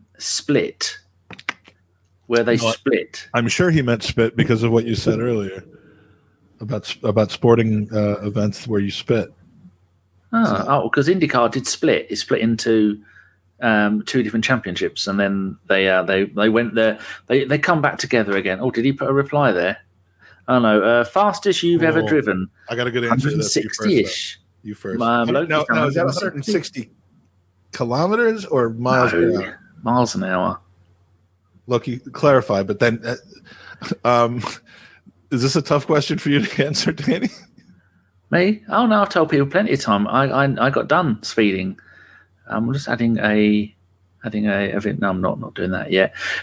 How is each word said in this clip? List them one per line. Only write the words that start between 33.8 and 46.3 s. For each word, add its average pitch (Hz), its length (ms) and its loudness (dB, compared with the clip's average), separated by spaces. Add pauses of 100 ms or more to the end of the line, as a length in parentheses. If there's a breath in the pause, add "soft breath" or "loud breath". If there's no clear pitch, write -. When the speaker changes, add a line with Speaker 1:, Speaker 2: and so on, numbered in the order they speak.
Speaker 2:
um, 120 400 2 (880 loud breath)
is 123 100 0
this 131 140 0
a 160 60 4
tough 143 240 0
question 151 320 0
for - 120 -2
you 143 120 4
to - 240 -2
<laughs> - 0 -
answer, 151 260 -2
Danny? 160 380 -2 (1000 soft breath)
Speaker 1:
Me? 196 380 0
Oh, 226 200 0
no, 214 160 2
I've 202 60 -4
told 165 200 0
people 143 160 0
plenty 185 260 -2
of 139 80 0
time. 104 280 0
I, 131 220 0
I, 135 380 0
I - 20 2
got 131 200 -2
done 151 340 0
speeding. 95 560 0 (680 loud breath)
Um, 110 200 -4
I'm 127 60 -2
just 139 160 -6
adding 117 300 0
a, 104 540 2 (520)
adding 104 220 -4
a, 101 260 0
a 101 80 -2
vi-, 101 180 -4
no, 101 100 0
I'm 92 120 -2
not, - 180 -2
not - 160 -12
doing 92 160 -4
that 92 200 -6
yet. 92 220 -4 (300 loud breath)